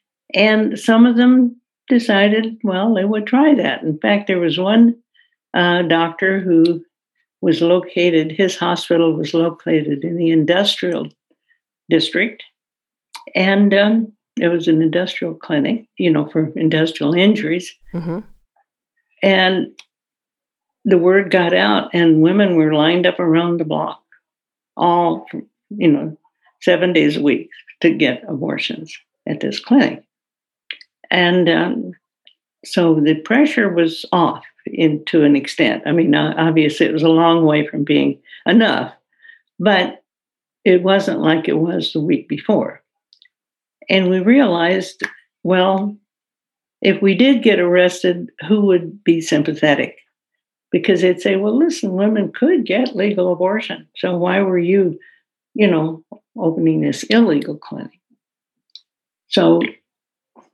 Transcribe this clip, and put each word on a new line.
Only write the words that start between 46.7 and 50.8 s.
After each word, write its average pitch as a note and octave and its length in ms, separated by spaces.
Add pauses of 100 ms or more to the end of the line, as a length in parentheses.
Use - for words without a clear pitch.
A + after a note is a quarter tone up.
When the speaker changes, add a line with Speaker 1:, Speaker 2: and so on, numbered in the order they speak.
Speaker 1:
if F#3+ 200
we G3 140
did B3+ 260
get G3 180
arrested, F3+ 720 (160)
who G3+ 200
would F3 380
be E3 180
sympathetic? D3 760 (760)
Because F3 300